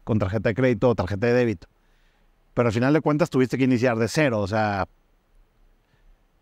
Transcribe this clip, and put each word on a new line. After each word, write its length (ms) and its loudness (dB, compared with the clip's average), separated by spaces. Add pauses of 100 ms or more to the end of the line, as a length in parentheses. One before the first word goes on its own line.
con 140 -2
tarjeta 300 -2
de 60 0
crédito 340 2
o 60 2
tarjeta 320 -4
de 80 2
débito. 340 -2 (840)
Pero 140 2
al 40 0
final 220 2
de 80 2
cuentas 260 0
tuviste 300 0
que 60 0
iniciar 340 2
de 100 -2
cero, 320 0
o 60 -2
sea, 420 -2 (1500)